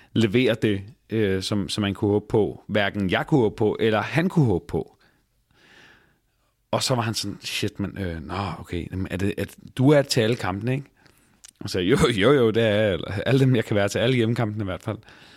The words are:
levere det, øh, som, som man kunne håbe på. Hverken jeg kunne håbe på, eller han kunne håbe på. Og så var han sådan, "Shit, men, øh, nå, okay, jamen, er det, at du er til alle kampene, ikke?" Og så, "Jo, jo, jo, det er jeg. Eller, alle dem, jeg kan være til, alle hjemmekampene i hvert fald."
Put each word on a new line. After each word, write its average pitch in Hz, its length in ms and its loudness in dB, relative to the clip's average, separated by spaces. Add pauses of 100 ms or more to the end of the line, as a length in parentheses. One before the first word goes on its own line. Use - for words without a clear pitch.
(120)
levere 113 500 2
det, 104 180 2 (300)
øh, 98 320 0
som, 101 260 -2
som - 140 -4
man 98 120 0
kunne 101 160 0
håbe 104 180 2
på. 98 380 0
Hverken 98 440 0
jeg 113 160 0
kunne 147 140 2
håbe 104 160 0
på, 107 240 0
eller 107 200 2
han 139 280 -2
kunne 170 180 2
håbe 92 220 0
på. - 280 -6 (1700)
Og 113 120 -2
så - 120 0
var 120 80 0
han 110 120 -2
sådan, - 280 -8
"Shit, - 380 -6
men, - 180 -6
øh, 82 280 -6
nå, 87 80 -8 (240)
okay, - 340 -8
jamen, 92 180 -6
er - 60 -4
det, 98 220 -2
at - 180 -8 (220)
du 127 120 4
er 147 120 6
til - 180 -2
alle 113 160 2
kampene, 101 360 -4
ikke?" 135 140 -6 (760)
Og - 100 -10
så, 98 100 -2
"Jo, 95 160 2 (220)
jo, 107 140 6
jo, 123 180 4
det 113 120 2
er 107 120 2
jeg. 107 180 2
Eller, 80 140 -4 (200)
alle 131 140 4
dem, 131 160 4
jeg 113 80 0
kan 110 120 -2
være 101 120 2
til, 101 100 -4
alle 123 180 2
hjemmekampene 110 480 -2
i - 0 -
hvert 92 180 -8
fald." 107 140 -8 (400)